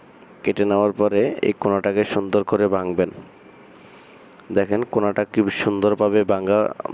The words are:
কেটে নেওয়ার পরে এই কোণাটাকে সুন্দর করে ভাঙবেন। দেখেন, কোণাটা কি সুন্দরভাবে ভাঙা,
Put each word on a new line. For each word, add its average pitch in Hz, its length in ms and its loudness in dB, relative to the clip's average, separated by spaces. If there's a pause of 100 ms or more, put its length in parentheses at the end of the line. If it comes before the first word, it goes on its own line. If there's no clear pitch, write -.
(420)
কেটে 101 220 -2
নেওয়ার 101 280 2
পরে 104 500 0
এই 104 180 2
কোণাটাকে 101 440 0
সুন্দর 98 400 -2
করে 104 240 0
ভাঙবেন। 92 420 -2 (1400)
দেখেন, 98 300 0
কোণাটা 104 420 0
কি 101 260 0
সুন্দরভাবে 104 720 2
ভাঙা, 98 440 0 (260)